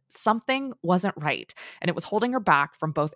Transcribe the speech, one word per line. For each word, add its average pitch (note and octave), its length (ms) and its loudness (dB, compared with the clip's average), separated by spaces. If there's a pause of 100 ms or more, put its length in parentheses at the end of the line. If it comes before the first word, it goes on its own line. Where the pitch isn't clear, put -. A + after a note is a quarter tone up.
something B3+ 720 0
wasn't F3+ 360 2
right, D3 360 -4 (280)
and - 80 -2
it F3 60 0
was - 80 -4
holding A#3 300 0
her C4 60 2
back D3 360 2
from D#3 160 -4
both D3+ 240 0